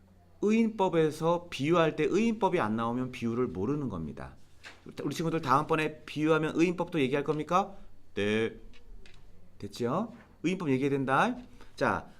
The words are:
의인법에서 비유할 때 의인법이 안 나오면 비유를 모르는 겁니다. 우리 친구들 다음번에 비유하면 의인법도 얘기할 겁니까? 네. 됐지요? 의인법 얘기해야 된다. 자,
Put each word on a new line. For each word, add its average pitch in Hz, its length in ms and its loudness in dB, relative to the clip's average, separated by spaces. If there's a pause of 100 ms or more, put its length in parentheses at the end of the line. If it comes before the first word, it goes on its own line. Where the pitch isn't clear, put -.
(420)
의인법에서 170 1080 2
비유할 156 460 4
때 156 140 2
의인법이 202 500 2
안 110 160 2
나오면 120 360 -2
비유를 117 360 -2
모르는 117 420 -2
겁니다. 69 460 -8 (680)
우리 143 100 -4
친구들 160 280 -2
다음번에 151 640 2
비유하면 156 500 2
의인법도 170 460 2
얘기할 139 220 2
겁니까? 156 520 0 (380)
네. 107 420 0 (1000)
됐지요? 123 560 -4 (300)
의인법 180 260 0
얘기해야 131 200 2
된다. 139 460 2 (400)
자, 101 320 0 (120)